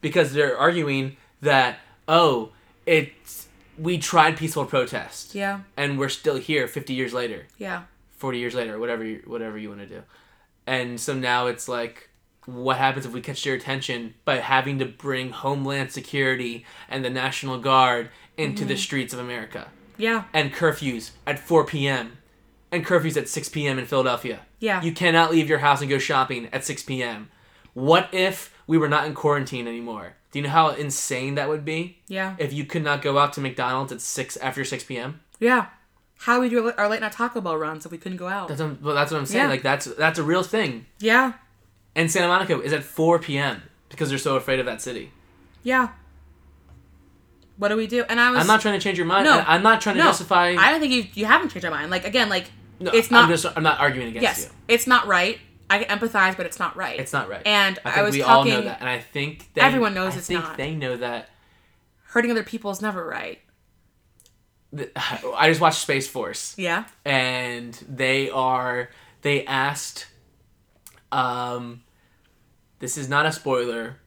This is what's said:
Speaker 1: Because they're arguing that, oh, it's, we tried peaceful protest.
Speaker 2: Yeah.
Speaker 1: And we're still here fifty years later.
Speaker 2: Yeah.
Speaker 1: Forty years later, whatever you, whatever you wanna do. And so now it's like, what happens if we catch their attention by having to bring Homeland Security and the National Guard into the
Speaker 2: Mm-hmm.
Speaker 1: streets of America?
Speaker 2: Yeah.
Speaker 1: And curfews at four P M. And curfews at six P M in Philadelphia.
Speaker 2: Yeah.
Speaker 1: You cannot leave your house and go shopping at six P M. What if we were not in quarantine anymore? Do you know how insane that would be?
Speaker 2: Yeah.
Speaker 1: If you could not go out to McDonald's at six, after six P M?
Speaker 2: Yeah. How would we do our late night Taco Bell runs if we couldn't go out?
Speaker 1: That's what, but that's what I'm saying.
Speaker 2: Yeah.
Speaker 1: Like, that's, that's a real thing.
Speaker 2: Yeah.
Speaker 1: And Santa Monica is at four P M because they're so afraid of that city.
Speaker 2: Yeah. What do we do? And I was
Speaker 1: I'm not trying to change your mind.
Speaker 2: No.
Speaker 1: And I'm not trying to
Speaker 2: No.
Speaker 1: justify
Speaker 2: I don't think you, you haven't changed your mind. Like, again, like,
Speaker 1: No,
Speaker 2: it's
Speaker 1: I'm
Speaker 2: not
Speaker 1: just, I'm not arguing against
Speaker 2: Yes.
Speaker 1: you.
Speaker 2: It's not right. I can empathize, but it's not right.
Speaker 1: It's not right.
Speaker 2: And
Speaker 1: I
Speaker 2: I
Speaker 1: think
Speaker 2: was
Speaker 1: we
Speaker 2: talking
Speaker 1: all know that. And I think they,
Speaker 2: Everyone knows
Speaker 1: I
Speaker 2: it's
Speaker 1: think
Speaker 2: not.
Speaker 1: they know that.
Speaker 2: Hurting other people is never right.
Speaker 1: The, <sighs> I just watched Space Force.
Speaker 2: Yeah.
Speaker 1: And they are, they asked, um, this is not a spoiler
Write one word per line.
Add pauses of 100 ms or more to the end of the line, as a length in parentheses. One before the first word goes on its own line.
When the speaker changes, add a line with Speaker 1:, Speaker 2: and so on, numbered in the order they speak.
Speaker 1:
Because
they're
arguing (260)
that, (300)
oh, (360)
it's, (320)
we
tried
peaceful
protest.
Speaker 2:
Yeah. (160)
Speaker 1:
And
we're
still
here
fifty
years
later. (120)
Speaker 2:
Yeah. (340)
Speaker 1:
Forty
years
later,
whatever
you,
whatever
you
wanna
do. (640)
And
so
now
it's
like, (360)
what
happens
if
we
catch
their
attention (100)
by
having
to
bring
Homeland
Security (220)
and
the
National
Guard (260)
into
the
Speaker 2:
Mm-hmm.
Speaker 1:
streets
of
America? (280)
Speaker 2:
Yeah.
Speaker 1:
And
curfews (120)
at
four
P
M. (540)
And
curfews
at
six
P
M
in
Philadelphia. (180)
Speaker 2:
Yeah.
Speaker 1:
You
cannot
leave
your
house
and
go
shopping
at
six
P
M. (440)
What
if (140)
we
were
not
in
quarantine
anymore? (180)
Do
you
know
how
insane
that
would
be? (100)
Speaker 2:
Yeah.
Speaker 1:
If
you
could
not
go
out
to
McDonald's
at
six,
after
six
P
M? (180)
Speaker 2:
Yeah. (520)
How
would
we
do
our
late
night
Taco
Bell
runs
if
we
couldn't
go
out?
Speaker 1:
That's
what,
but
that's
what
I'm
saying.
Speaker 2:
Yeah.
Speaker 1:
Like,
that's,
that's
a
real
thing. (120)
Speaker 2:
Yeah. (600)
Speaker 1:
And
Santa
Monica
is
at
four
P
M (300)
because
they're
so
afraid
of
that
city. (520)
Speaker 2:
Yeah. (1700)
What
do
we
do?
And
I
was
Speaker 1:
I'm
not
trying
to
change
your
mind.
Speaker 2:
No.
Speaker 1:
And
I'm
not
trying
to
Speaker 2:
No.
Speaker 1:
justify
Speaker 2:
I
don't
think
you,
you
haven't
changed
your
mind.
Like,
again,
like, (300)
Speaker 1:
No,
Speaker 2:
it's
Speaker 1:
I'm
Speaker 2:
not
Speaker 1:
just, (100)
I'm
not
arguing
against
Speaker 2:
Yes.
Speaker 1:
you. (180)
Speaker 2:
It's
not
right. (320)
I
can
empathize,
but
it's
not
right.
Speaker 1:
It's
not
right.
Speaker 2:
And
Speaker 1:
I
Speaker 2:
I
Speaker 1:
think
Speaker 2:
was
Speaker 1:
we
Speaker 2:
talking
Speaker 1:
all
know
that.
And
I
think
they,
Speaker 2:
Everyone
knows
Speaker 1:
I
Speaker 2:
it's
Speaker 1:
think
Speaker 2:
not.
Speaker 1:
they
know
that. (760)
Speaker 2:
Hurting
other
people
is
never
right. (1300)
Speaker 1:
The,
<sighs>
I
just
watched
Space
Force.
Speaker 2:
Yeah. (200)
Speaker 1:
And (140)
they
are, (320)
they
asked, (1040)
um, (1000)
this
is
not
a
spoiler (100)